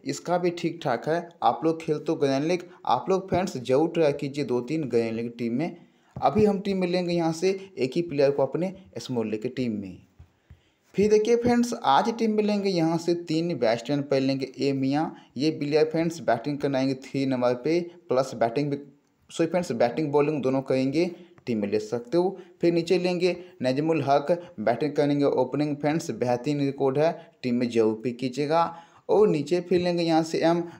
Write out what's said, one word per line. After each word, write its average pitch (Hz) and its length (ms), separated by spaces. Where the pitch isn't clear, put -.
इसका 165 340
भी 175 140
ठीक 170 300
ठाक 123 260
है, 170 200
आप 117 220
लोग 160 180
खेल 151 160
तो 160 180
ग्रैंड 135 300
लीग, 175 160
आप 127 240
लोग 185 180
फ्रेंड्स 185 300
जरूर 131 320
ट्राई 160 240
कीजिए 143 320
दो 123 160
तीन 151 240
ग्रैंड 113 300
लीग 117 220
टीम 117 160
में। 160 220
अभी 190 280
हम 196 160
टीम 196 180
में 180 100
लेंगे 175 260
यहाँ 165 200
से 190 240
एक - 140
ही 170 120
प्लेयर 139 260
को 139 140
अपने 175 300
स्मॉल 113 320
लीग 107 120
की 127 80
टीम 123 240
में। 95 220
फिर 208 160
देखिए 220 260
फ्रेंड्स 240 360
आज 151 240
टीम 220 140
में 214 120
लेंगे 202 260
यहाँ 165 280
से 175 240
तीन 165 320
बैट्समैन, 120 480
पहले 135 240
लेंगे 135 200
ए 139 140
मियाँ, 135 640
ये 151 160
प्लेयर 151 320
फ्रेंड्स 160 360
बैटिंग 120 380
करने 139 200
आएंगे 135 180
थ्री 135 300
नंबर 123 300
पे, 156 240
प्लस 131 260
बैटिंग 120 360
भी, 143 60
सॉरी 165 200
फ्रेंड्स 175 240
बैटिंग 123 380
बॉलिंग 147 300
दोनों 131 200
करेंगे, 135 420
टीम 117 120
में 101 100
ले 107 120
सकते 123 380
हो। 185 180
फिर 170 140
नीचे 170 240
लेंगे 175 380
नजमुल 147 400
हक, 139 280
बैटिंग 120 320
करेंगे 143 320
ओपनिंग, 139 520
फ्रेंड्स 151 360
बेहतरीन 123 480
रिकॉर्ड 139 380
है, 165 140
टीम 123 120
में 120 160
जरूर 110 340
पिक 120 140
कीजिएगा। 147 440
और 202 200
नीचे 170 320
फिर 175 200
लेंगे 175 220
यहाँ 165 200
से - 200
एम 170 200